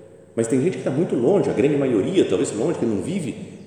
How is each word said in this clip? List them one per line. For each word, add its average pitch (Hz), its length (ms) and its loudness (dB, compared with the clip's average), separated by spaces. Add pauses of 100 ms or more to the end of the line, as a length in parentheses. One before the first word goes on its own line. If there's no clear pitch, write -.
(360)
mas 117 120 0
tem 131 160 2
gente 180 160 0
que - 40 -10
tá 180 80 -2
muito 156 240 -2
longe, 156 360 2
a - 20 -2
grande 143 240 2
maioria, 131 480 2
talvez 101 280 0
longe, 135 260 -2
que - 80 0
não 101 160 0
vive 151 300 -4 (340)